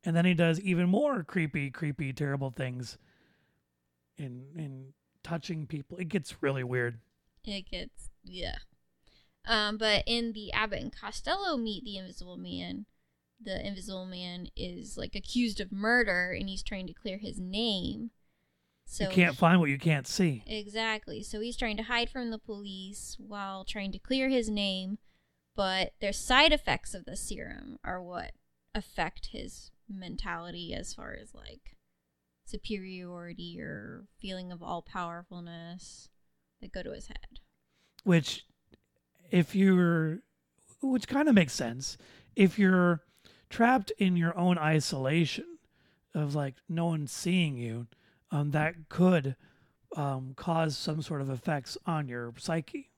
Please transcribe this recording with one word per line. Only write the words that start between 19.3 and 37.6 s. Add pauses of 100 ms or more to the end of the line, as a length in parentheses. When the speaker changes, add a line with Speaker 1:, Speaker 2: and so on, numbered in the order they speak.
Speaker 2:
he
Speaker 1:
find
what
you
can't
see.
Speaker 2:
Exactly.
So
he's
trying
to
hide
from
the
police
while
trying
to
clear
his
name, (560)
but
their
side
effects
of
the
serum
are
what (440)
affect
his (180)
mentality
as
far
as,
like, (720)
superiority
or (140)
feeling
of
all-powerfulness (520)
that
go
to
his
head. (640)